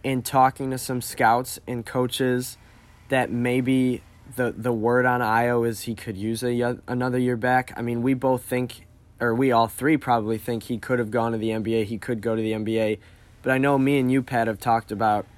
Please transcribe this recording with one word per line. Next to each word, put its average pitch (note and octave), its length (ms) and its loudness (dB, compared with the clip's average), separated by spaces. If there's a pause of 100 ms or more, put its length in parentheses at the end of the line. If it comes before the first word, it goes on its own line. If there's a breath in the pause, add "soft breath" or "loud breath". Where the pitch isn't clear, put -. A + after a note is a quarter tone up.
in C3 180 0
talking C3 480 2
to C3 80 -4
some B2 240 -4
scouts A#2+ 640 0
and A#2+ 180 -6
coaches B2+ 720 -2 (520 soft breath)
that B2+ 220 0
maybe B2+ 720 0 (340)
the, B2 200 -2
the A#2+ 160 -2
word A#2+ 340 2
on B2 140 2
Ayo A#2+ 460 2
is A2+ 160 -4
he A2+ 120 -6
could G2+ 220 -10
use A2+ 280 -4
a B2 80 0
ye-, A#2+ 340 -2
another B2 320 -2
year B2 180 0
back. B2+ 400 0
I A#2 60 -6
mean, A#2+ 180 -2
we C3 140 2
both B2+ 300 0
think, B2 420 -4 (320)
or A#2 160 0
we C3 160 4
all A#2 160 6
three D3 300 0
probably A2+ 420 0
think A#2 260 -6
he A#2 140 -4
could B2+ 200 -2
have A2 120 -2
gone A#2 220 0
to A2+ 60 -2
the A2 140 -2
N A2 100 -2
B A2+ 120 -2
A, A2 100 2
he G#2+ 140 -6
could A2+ 220 -4
go A2+ 160 -2
to A2+ 40 -2
the A2 140 -2
N G#2+ 100 -4
B A2 140 0
A. G#2+ 200 0 (440 soft breath)
But C3 100 0
I C3 60 2
know C#3 180 4
me C#3 220 4
and B2+ 120 2
you, C3 120 2
Pat, A#2+ 240 0
have G#2+ 140 -4
talked A#2 320 0
about G#2+ 340 0 (120)